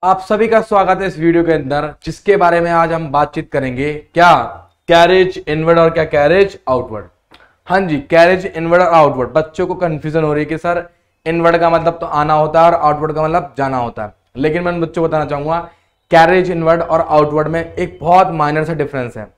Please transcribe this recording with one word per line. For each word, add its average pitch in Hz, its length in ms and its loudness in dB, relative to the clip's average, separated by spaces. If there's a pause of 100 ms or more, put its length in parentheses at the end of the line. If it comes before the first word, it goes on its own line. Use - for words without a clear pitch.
आप 190 140 2
सभी 214 280 -2
का 220 140 2
स्वागत 190 400 0
है 196 60 -4
इस 151 120 -8
वीडियो 170 240 2
के 170 80 -2
अंदर, 147 420 -4 (100)
जिसके 196 340 -2
बारे 170 240 2
में 170 100 -2
आज 165 220 0
हम 160 160 -6
बातचीत 143 420 -4
करेंगे। 131 420 -4
क्या? 165 400 2 (540)
कैरेज 180 600 4
इनवर्ड 160 320 0
और 165 100 4
क्या 165 140 -2
कैरेज 160 560 0 (100)
आउटवर्ड। 110 360 -4 (600)
हाँ 185 160 0
जी, 160 160 -2
कैरेज 175 480 2
इनवर्ड 170 360 0
और 170 120 2
आउटवर्ड। 131 360 2
बच्चों 156 380 -4
को 180 80 -6
कन्फ्यूजन 160 480 -4
हो 151 100 0
रही 151 100 -2
है 143 60 -8
कि 156 80 -6
सर 175 320 -6 (360)
इनवर्ड 170 320 2
का 170 120 2
मतलब 165 320 0
तो 175 40 -10
आना 156 280 -2
होता 156 280 2
है 170 100 6
और - 20 2
आउटवर्ड 151 400 -2
का 156 100 -2
मतलब 170 340 -4
जाना 135 200 -4
होता 117 260 -8
है, 104 100 -12 (240)
लेकिन 156 260 -2
मैं 175 80 -2
उन 175 100 -4
बच्चों 165 200 -4
को 165 60 0
बताना 156 180 -2
चाहूंगा 147 340 -4 (520)
कैरेज 170 400 4
इनवर्ड 165 300 0
और 160 200 -2
आउटवर्ड 151 460 0
में 165 260 -6
एक 175 280 -8
बहुत 180 300 4
माइनर 156 320 -2
सा 165 100 -6
डिफरेंस 135 440 -8
है। 107 100 -14 (100)